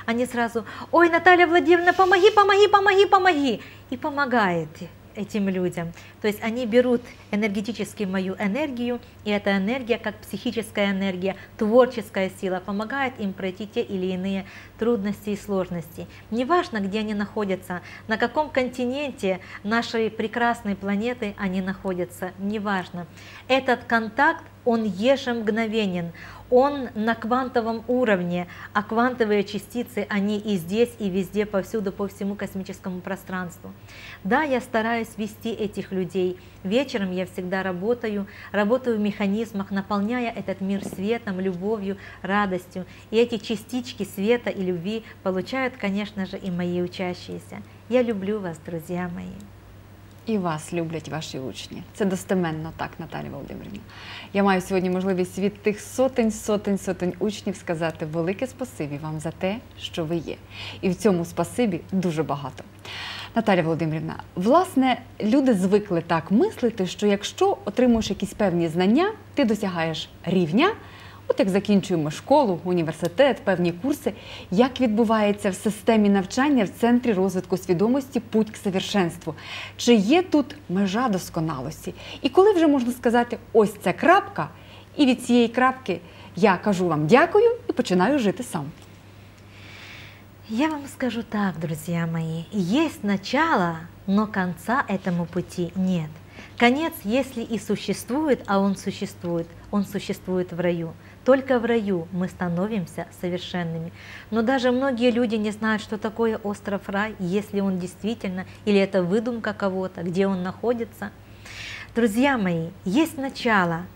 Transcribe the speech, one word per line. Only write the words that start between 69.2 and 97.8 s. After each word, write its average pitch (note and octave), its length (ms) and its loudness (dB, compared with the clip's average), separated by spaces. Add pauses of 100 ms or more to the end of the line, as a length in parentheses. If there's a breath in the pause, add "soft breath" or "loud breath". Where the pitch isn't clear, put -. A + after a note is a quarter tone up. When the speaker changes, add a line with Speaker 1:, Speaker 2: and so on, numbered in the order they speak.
Speaker 2:
ти C#4+ 120 4
досягаєш F3 640 -2 (160)
рівня, F#3 480 4 (560 loud breath)
от - 100 0
як G#3+ 100 4
закінчуємо F#3 640 2
школу, A3+ 520 4
університет, F3+ 800 2
певні F3+ 280 2
курси. G#3 420 -2 (380 loud breath)
Як B3 300 4
відбувається G#3+ 680 2
в F#3 60 -2
системі G#3+ 540 2
навчання A#3 540 4
в F3+ 60 0
Центрі A#3+ 440 2
розвитку F#3 440 0
свідомості A3+ 640 0
"Путь A3 300 0
к - 140 -16
совершенству"? F#3 720 -2 (420 loud breath)
Чи - 160 4
є A#3 280 6
тут D#4 340 2 (140)
межа G3+ 400 0
досконалості? D#3+ 840 -4 (280 loud breath)
І C#4+ 80 0
коли G4 240 8
вже E4 140 6
можна C4 240 2
сказати: A#3+ 460 2 (160)
"Ось G#3+ 200 6
ця - 200 -2
крапка, E4+ 560 2 (460 loud breath)
і D4 100 6
від B3 180 4
цієї A#3+ 240 6
крапки B3 520 0 (360 loud breath)
я F#3 220 6
кажу F#3 300 0
вам D#3 200 2
"Дякую" F4 480 6 (140)
і - 40 -4
починаю A3+ 460 2
жити G#3 240 0
сам"? D#3+ 220 -6 (1800 loud breath)
Speaker 1:
Я A3+ 180 2
вам D#4 200 -2
скажу A#3 360 -4
так, G3 380 -2
друзья E3 460 -4
мои, E3 360 -4 (100)
есть G#3+ 500 0
начало, G3+ 720 2 (320)
но G3+ 200 2
конца G#3 600 -2
этому F#3 380 -2
пути F3 500 -4
нет. F#3 340 0 (480 loud breath)
Конец, C#4 360 4 (100)
если A#3 400 -2
и A3+ 160 -4
существует, B3 880 -2